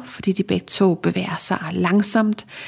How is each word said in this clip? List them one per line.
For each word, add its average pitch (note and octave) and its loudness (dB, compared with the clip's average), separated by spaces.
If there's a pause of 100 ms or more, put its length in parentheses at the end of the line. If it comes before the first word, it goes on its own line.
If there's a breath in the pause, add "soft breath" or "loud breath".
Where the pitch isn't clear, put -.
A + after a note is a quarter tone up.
fordi - -4
de F#3+ 0
begge F#3 -2
to F#3 4
bevæger F3 -2
sig - 0 (140)
langsomt, G3+ 2 (220 loud breath)